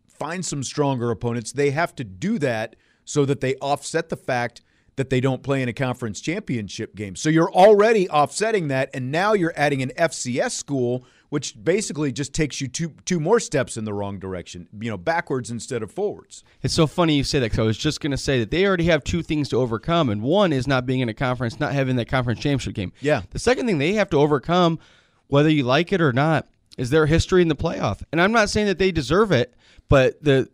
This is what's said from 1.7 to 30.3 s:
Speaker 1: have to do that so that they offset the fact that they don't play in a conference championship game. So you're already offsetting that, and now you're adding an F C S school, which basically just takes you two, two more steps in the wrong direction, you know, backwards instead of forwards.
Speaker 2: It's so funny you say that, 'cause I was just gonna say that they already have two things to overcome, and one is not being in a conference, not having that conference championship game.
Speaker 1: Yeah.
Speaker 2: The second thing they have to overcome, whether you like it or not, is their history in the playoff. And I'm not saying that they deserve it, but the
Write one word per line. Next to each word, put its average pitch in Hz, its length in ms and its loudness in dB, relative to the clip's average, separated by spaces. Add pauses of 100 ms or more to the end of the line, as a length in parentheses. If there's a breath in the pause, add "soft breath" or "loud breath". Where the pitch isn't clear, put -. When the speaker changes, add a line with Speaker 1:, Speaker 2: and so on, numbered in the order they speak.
Speaker 1:
have 160 240 -4
to 135 80 -8
do 110 360 -6
that 120 360 -4 (300)
so 147 180 0
that 135 160 0
they 135 160 -2
offset 143 540 -4
the - 80 -6
fact 120 440 -6 (360)
that 127 120 -4
they 127 120 2
don't 127 200 0
play 135 200 -2
in 123 80 -4
a 110 40 -6
conference 123 460 -6
championship 120 760 -6
game. 98 220 -12
So - 140 -2
you're 160 240 4
already 208 560 6
offsetting 170 580 0
that, 135 260 -2
and 131 200 -6
now 196 180 0
you're 180 240 0
adding 143 260 0
an - 140 -6
F 165 160 0
C 127 300 -4
S - 120 -4
school, 123 520 -4 (240 soft breath)
which 123 340 -8
basically 165 480 -2
just 131 220 -8
takes 156 260 -4
you 139 80 -6
two, 165 260 -8 (120)
two 175 160 -2
more 208 180 2
steps - 380 -4
in 107 80 -8
the 107 80 -6
wrong 101 260 -6
direction, 90 480 -12 (140)
you 117 80 -6
know, 104 80 -6
backwards 131 520 -4
instead 117 320 -8
of 101 80 -10
forwards. - 540 -10 (200 soft breath)
Speaker 2:
It's 131 100 -2
so 165 120 4
funny 160 300 2
you 135 80 2
say 143 160 -2
that, 113 120 0
'cause - 80 0
I 113 40 2
was 110 140 2
just - 240 -4
gonna 143 160 -2
say 135 220 -2
that 107 120 -4
they 175 140 2
already 180 200 0
have 165 200 2
two 170 160 -2
things 151 280 -2
to - 60 -2
overcome, 131 540 0
and 104 120 -2
one 175 300 2
is 127 160 -2
not 127 180 0
being 131 140 -2
in 127 80 -2
a 107 60 -6
conference, 123 480 -4
not 147 100 -2
having 131 240 0
that 117 140 -2
conference 123 320 -2
championship 131 320 -2
game. 92 260 -6
Speaker 1:
Yeah. 135 300 0
Speaker 2:
The - 100 -10
second 254 280 0
thing 180 100 2
they 151 160 0
have 214 160 0
to 151 80 2
overcome, 160 600 2 (480 soft breath)
whether 151 220 4
you 151 140 4
like 147 300 2
it 175 80 2
or 147 100 4
not, 147 380 0 (280)
is 123 120 -4
their 156 160 4
history 165 360 4
in 170 60 4
the 151 80 2
playoff. 151 560 -4
And 165 100 2
I'm 196 120 4
not 214 160 4
saying 214 180 0
that 175 120 0
they 190 120 2
deserve 165 400 2
it, 123 220 2 (340 soft breath)
but 131 360 4
the 135 300 4